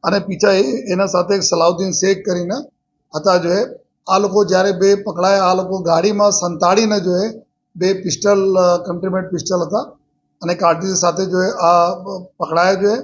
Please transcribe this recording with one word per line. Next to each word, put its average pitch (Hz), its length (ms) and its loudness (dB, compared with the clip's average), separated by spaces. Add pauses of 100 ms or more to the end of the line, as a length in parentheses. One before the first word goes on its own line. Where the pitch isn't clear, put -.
અને 196 160 0
પીછા 196 320 0
એ-, 220 400 0
એના 185 140 0
સાથે 180 300 0
એક 185 80 -2
સલાઉદ્દીન 175 480 0
શેખ 190 340 -2
કરીને 180 300 -4 (600)
હતા, 180 220 2
જો 170 120 -2
એ. 202 160 0 (420)
આ 190 100 2
લોકો 202 280 2
જ્યારે 185 260 2
બે 196 240 2
પકડાયા, 196 480 0
આ 185 100 4
લોકો 185 240 -2
ગાડીમાં 190 540 2
સંતાડીને, 190 680 2
જો 180 180 0
એ, 220 220 -4 (360)
બે 185 180 0
પિસ્ટલ, 190 600 0
અ, 180 220 4
કન્ટ્રીમેડ 185 520 -4
પિસ્ટલ 180 320 -4
હતા 170 180 -4 (640)
અને 175 140 -4
કાર્ટ્રિજ 175 400 0
સાથે, 175 300 0
જો 180 160 0
એ, 185 80 0
આ 175 440 2 (460)
પકડાયા, 170 340 0
જો 196 160 0
એ. 226 140 0